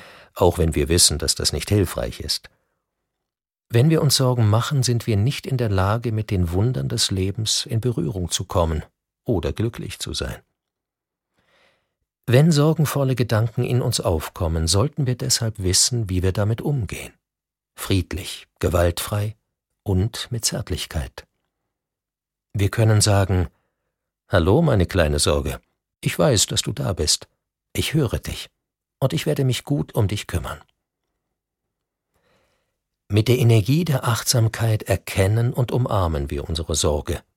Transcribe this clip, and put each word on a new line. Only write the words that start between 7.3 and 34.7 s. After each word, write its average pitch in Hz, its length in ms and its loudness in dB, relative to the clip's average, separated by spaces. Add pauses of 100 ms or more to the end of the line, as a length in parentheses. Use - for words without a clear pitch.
in 113 160 -2
Berührung 98 480 -4
zu - 160 -4
kommen 82 400 0 (380)
oder 82 280 -2
glücklich - 460 -6
zu - 160 -10
sein. - 300 -8 (1800)
Wenn 143 240 6
sorgenvolle 143 640 2
Gedanken 113 480 0
in 120 180 0
uns - 180 -2
aufkommen, 82 680 -2
sollten 120 400 0
wir 123 80 -2
deshalb 123 420 -2
wissen, 98 500 0
wie 92 140 0
wir 92 120 0
damit 107 280 0
umgehen. - 520 -4 (600)
Friedlich, - 760 -4 (120)
gewaltfrei 90 760 0 (460)
und 98 500 -2
mit 117 140 -6
Zärtlichkeit. - 800 -6 (1300)
Wir 101 160 0
können 110 320 4
sagen: 95 460 2 (800)
„Hallo, 95 340 4
meine 117 240 4
kleine 76 320 2
Sorge. 71 420 0 (440)
Ich - 140 -2
weiß, 147 300 2
dass - 160 -4
du 120 100 -6
da 120 200 -6
bist. 78 340 -2 (460)
Ich - 200 -4
höre 135 240 0
dich - 320 -10 (500)
und 135 140 0
ich 160 140 -2
werde 143 160 0
mich 127 200 -2
gut 143 300 -4
um 110 140 0
dich 101 180 -6
kümmern.“ - 340 -6 (2500)
Mit 107 200 2
der - 100 4
Energie 123 480 4
der 143 180 -2
Achtsamkeit 113 760 0